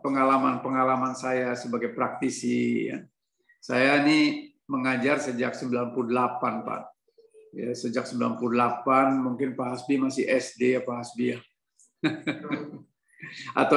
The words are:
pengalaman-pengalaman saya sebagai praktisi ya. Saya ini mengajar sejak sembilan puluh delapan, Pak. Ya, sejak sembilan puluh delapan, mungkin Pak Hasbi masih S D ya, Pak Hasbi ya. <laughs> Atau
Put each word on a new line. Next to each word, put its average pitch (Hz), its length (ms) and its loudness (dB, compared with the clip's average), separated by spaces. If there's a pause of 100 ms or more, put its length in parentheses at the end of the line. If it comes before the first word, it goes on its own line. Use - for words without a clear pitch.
pengalaman-pengalaman 131 1120 2
saya 127 400 -2
sebagai 120 400 -4
praktisi 120 960 0
ya. - 160 -8 (560)
Saya 135 400 4
ini 151 480 4 (240)
mengajar 131 480 0
sejak 120 320 -2
sembilan 120 400 -2
puluh 120 240 0
delapan, 120 480 0
Pak. - 180 -6 (680)
Ya, 120 240 -6
sejak 120 320 -4
sembilan 120 320 -2
puluh 120 160 0
delapan, 135 640 4
mungkin 127 320 -2
Pak 123 240 -4
Hasbi 139 240 0
masih 131 240 0
S - 320 0
D 123 160 4
ya, 127 80 2
Pak 120 240 -6
Hasbi 123 320 -2
ya. - 20 -10 (640)
<laughs> - 1600 -6
Atau 147 160 6